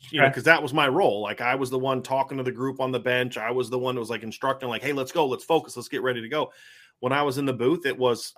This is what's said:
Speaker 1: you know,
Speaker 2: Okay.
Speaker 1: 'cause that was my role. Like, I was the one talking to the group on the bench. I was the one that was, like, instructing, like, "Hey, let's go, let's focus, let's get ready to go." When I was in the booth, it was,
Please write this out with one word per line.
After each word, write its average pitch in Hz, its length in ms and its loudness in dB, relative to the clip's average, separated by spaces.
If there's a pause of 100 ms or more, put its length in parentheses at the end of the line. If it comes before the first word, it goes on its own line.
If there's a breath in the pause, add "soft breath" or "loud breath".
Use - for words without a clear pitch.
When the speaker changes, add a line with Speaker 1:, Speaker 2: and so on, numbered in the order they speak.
(120)
Speaker 1:
you 147 80 0
know, 139 60 8
Speaker 2:
Okay. 135 80 2
Speaker 1:
'cause 127 100 -6
that 156 180 8
was 135 120 -4
my 151 120 4
role. 131 360 2
Like, 107 180 -6
I 123 140 2
was 135 160 -2
the 131 80 -2
one 131 240 0
talking 135 340 -2
to 131 80 -4
the 127 80 -2
group 131 260 -4
on 131 140 -2
the 123 80 -2
bench. 123 380 0
I 110 120 -4
was 123 200 -2
the 127 80 -2
one 127 160 -2
that 120 60 -4
was, 110 100 -6
like, 113 120 -6
instructing, 131 460 -4
like, 110 140 -4
"Hey, 143 100 -2
let's 135 200 -4
go, 160 140 4
let's - 180 -4
focus, 160 300 0
let's 120 140 -10
get 120 140 -4
ready 123 180 0
to 113 80 -10
go." 147 240 -4 (480 loud breath)
When 127 120 0
I 143 100 2
was 139 160 0
in 139 80 -2
the 131 80 0
booth, 131 320 0
it 135 120 -2
was, 123 400 0